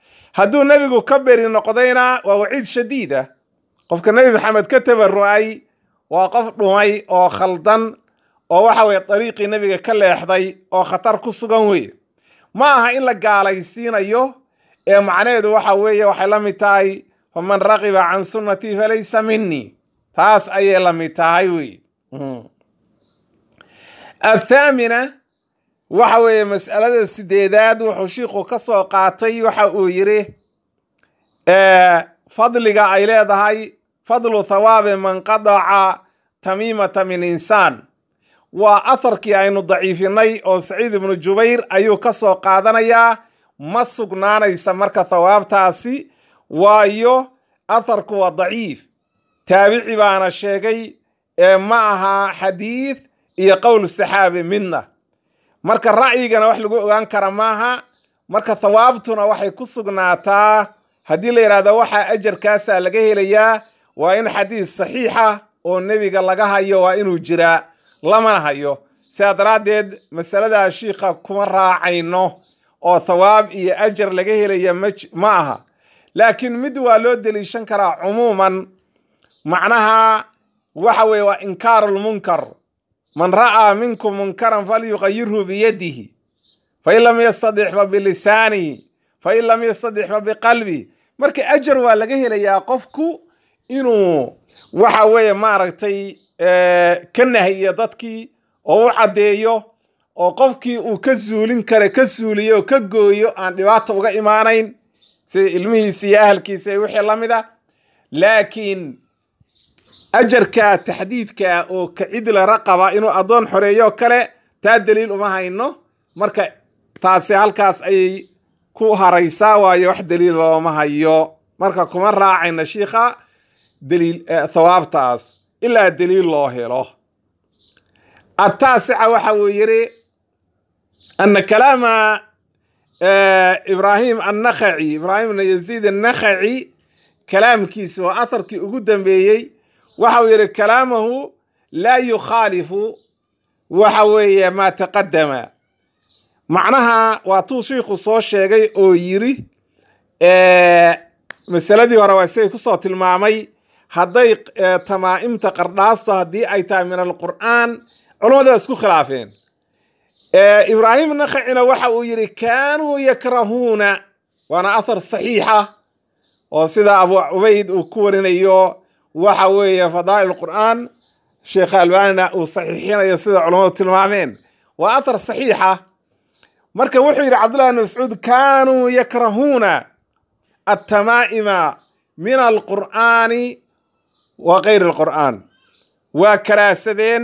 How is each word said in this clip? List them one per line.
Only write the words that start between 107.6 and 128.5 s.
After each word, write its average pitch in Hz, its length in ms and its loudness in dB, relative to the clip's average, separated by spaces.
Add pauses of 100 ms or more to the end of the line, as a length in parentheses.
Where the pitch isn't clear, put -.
Laakiin 196 880 -2 (1120)
ajarka 226 540 2 (100)
taxdiidka 196 720 -6 (180)
oo 180 180 -6
ka 180 180 -10
cid 220 240 -8
la 196 160 2
raqaba 196 480 2
inuu 208 160 0
addoon 196 380 2
xoreeyo 202 440 2
kale, 240 280 2 (440)
taa 226 160 4
daliil 214 320 0
uma 202 180 -4
hayno. 190 380 -6 (480)
Marka 202 280 -2 (560)
taasi 185 340 0
halkaas 196 480 2
ayay 185 320 0 (640)
ku 220 100 -4 (100)
haraysaa, 190 600 2
waayo 185 320 4
wax 175 140 -2
daliil 175 320 0
looma 160 360 0
hayo. 151 460 0 (400)
Marka 180 280 -2
kuma 190 260 -2
raacayna 175 540 0
shiikha 214 380 -4 (800)
daliil, 170 360 -2 (100)
eh, 156 200 -2
thawaabtaas, 160 760 2 (400)
ilaa 226 300 2
daliil 180 340 0
loo 147 240 -2
helo. 123 340 -6 (1500)
Attaasica 220 720 2